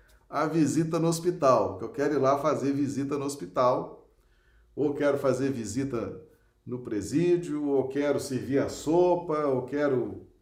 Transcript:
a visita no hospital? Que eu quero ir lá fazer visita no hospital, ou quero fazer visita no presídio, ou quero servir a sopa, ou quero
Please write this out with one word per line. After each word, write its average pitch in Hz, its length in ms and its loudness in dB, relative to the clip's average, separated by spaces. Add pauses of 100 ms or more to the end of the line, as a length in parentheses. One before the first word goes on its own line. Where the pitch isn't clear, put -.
(280)
a 151 200 -2
visita 160 500 2
no 160 100 2
hospital? 135 720 2
Que 113 80 -8
eu 113 60 -10
quero 151 240 0
ir - 20 0
lá 135 220 4
fazer 139 340 0
visita 139 460 -2
no 135 60 -4
hospital, 135 840 -2 (680)
ou 143 200 0
quero 143 240 2
fazer 131 320 0
visita 110 680 -6 (460)
no 123 140 -8
presídio, 147 880 0
ou 135 200 2
quero 139 320 0
servir 123 400 -2
a - 100 0
sopa, 170 760 0
ou 131 180 0
quero 127 640 -2 (140)